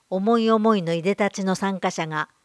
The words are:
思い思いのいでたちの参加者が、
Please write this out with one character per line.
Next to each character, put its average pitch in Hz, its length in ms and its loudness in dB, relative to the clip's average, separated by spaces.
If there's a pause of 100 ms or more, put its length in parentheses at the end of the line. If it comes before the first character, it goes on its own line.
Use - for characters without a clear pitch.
(120)
思 202 260 2
い 226 140 2
思 220 240 4
い 185 80 0
の 165 100 -2
い 165 80 -2
で 196 140 0
た 202 160 0
ち 196 120 -8
の 190 120 0
参 196 240 -2
加 190 100 -2
者 175 160 -4
が、 156 240 -4 (160)